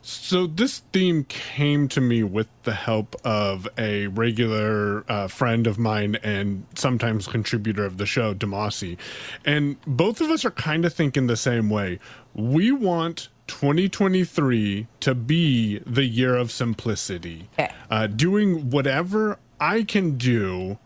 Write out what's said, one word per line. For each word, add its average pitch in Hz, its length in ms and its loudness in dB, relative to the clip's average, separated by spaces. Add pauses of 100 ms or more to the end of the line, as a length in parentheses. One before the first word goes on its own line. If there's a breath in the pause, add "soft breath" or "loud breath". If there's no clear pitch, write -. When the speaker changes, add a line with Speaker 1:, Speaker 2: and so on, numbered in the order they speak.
Speaker 1:
So 180 440 -2
this 196 320 0 (120)
theme 180 360 2
came 147 640 0
to 131 100 0
me 117 240 4
with 104 240 -2 (160)
the 113 100 0
help 107 400 -2 (100)
of 104 440 0 (100)
a 104 300 -2
regular, 107 1000 0
uh, 101 200 -2
friend 117 400 2
of 104 100 0
mine 107 460 0
and 101 500 -2
sometimes 117 540 0
contributor 104 580 -2
of 92 120 -8
the 101 80 -2
show, 110 280 0
Demasi. 101 640 -4 (460 loud breath)
And 143 320 0 (100)
both 160 340 0
of 311 80 2
us 320 160 0
are 233 60 0
kinda 165 400 0
thinking 139 380 0
the 117 80 2
same 113 340 0
way. 101 300 -2 (340 loud breath)
We 151 380 2
want 175 560 -2 (180)
twenty 160 420 2
twenty-three 131 1000 0 (120)
to 135 140 2
be 120 720 2
the 135 180 0
year 127 300 2
of 123 160 0
simplicity. 95 1040 -4
Speaker 2:
Okay. 147 140 0 (180 loud breath)
Speaker 1:
Uh, 110 200 2
doing 165 640 2
whatever 175 680 0 (220)
I 196 240 2
can 180 340 0
do 98 680 0